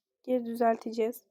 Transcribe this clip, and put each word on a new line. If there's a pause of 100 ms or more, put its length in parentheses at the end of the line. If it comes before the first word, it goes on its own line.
(220)
Geri
düzelteceğiz.